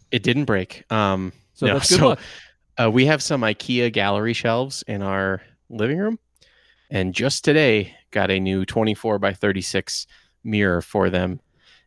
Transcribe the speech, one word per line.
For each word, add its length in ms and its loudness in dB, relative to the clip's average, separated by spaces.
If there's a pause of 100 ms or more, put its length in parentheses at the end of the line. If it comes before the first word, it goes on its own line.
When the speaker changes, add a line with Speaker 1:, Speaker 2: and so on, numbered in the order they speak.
(100)
Speaker 1:
It 120 -2
didn't 220 0
break. 480 -2
Um, 400 0 (220)
Speaker 2:
So 120 -4
Speaker 1:
no, 60 4
Speaker 2:
that's 160 0
good 100 4
Speaker 1:
so, 100 6
Speaker 2:
luck. 100 2 (600)
Speaker 1:
uh, 120 4
we 160 4
have 160 2
some 180 -2
ikea 540 0
gallery 400 0
shelves 520 -2
in 140 -6
our 400 -2 (300)
living 260 -2
room, 220 -4 (720)
and 240 -2
just 320 -2
today 480 4 (160)
got 200 0
a 80 0
new 280 0
twenty-four-by-thirty-six 1400 -2 (380)
mirror 380 0
for 260 0
them. 320 -2 (460)